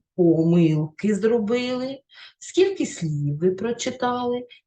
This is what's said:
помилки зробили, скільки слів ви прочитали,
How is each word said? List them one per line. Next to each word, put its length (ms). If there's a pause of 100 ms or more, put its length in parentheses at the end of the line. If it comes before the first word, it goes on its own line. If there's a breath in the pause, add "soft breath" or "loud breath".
(160)
помилки 1000
зробили, 840 (380 loud breath)
скільки 460
слів 520
ви 140
прочитали, 960 (200 loud breath)